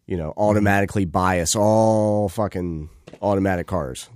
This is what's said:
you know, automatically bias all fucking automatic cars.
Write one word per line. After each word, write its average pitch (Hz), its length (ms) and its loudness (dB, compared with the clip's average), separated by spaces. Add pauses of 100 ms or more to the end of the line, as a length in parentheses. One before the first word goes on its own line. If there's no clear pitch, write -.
you 98 80 -4
know, 78 200 -6
automatically 101 680 2
bias 90 500 0
all 107 760 2
fucking 90 600 -6 (320)
automatic 95 480 0
cars. 71 480 -6